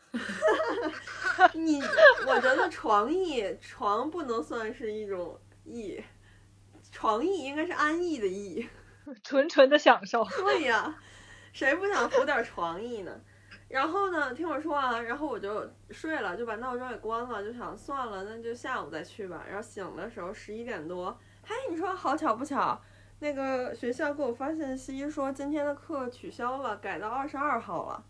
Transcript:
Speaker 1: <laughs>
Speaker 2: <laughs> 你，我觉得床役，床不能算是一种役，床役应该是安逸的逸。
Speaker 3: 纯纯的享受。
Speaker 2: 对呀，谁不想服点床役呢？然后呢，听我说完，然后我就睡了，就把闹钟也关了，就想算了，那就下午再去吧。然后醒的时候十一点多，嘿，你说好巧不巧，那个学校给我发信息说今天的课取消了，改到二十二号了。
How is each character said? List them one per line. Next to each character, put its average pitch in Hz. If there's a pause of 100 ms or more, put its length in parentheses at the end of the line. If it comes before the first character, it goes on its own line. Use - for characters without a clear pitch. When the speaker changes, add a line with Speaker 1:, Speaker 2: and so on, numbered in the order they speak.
(120)
Speaker 1:
<laughs> -
Speaker 2:
<laughs> -
你， 311 (440)
我 508
觉 523
得 403
床 220
役， 330 (160)
床 233
不 349
能 240
算 233
是 233
一 214
种 180 (260)
役， 220 (880)
床 220
役 349
应 277
该 311
是 359
安 339
逸 320
的 208
逸。 196 (560)
Speaker 3:
纯 277
纯 285
的 294
享 226
受。 226
Speaker 2:
对 381
呀， 240 (540)
谁 277
不 381
想 370
服 269
点 269
床 175
役 226
呢？ 147 (480)
然 262
后 381
呢， 294
听 330
我 285
说 302
完， 247
然 240
后 302
我 240
就 202 (200)
睡 311
了， 240
就 233
把 214
闹 247
钟 254
也 220
关 233
了， 214
就 214
想 196
算 269
了， 196
那 226
就 233
下 240
午 147
再 156
去 -
吧。 160
然 -
后 202
醒 190
的 185
时 226
候 180
十 214
一 233
点 185
多， 180 (280)
嘿， 415 (140)
你 339
说 370
好 285
巧 294
不 233
巧， 220 (380)
那 294
个 262
学 240
校 294
给 294
我 240
发 269
信 269
息 269
说 277
今 277
天 294
的 285
课 277
取 214
消 254
了， 214
改 190
到 214
二 254
十 -
二 269
号 185
了。 -